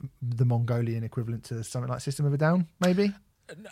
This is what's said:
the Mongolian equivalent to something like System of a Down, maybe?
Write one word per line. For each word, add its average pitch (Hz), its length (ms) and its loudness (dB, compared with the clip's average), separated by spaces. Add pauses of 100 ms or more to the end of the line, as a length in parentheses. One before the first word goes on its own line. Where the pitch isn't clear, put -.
(200)
the 120 240 0
Mongolian 120 600 2
equivalent 117 400 -6
to 113 180 -6
something 123 280 -6
like 123 100 -4
System 143 260 -2
of 143 80 2
a - 40 2
Down, 165 280 4 (140)
maybe? 180 320 4 (600)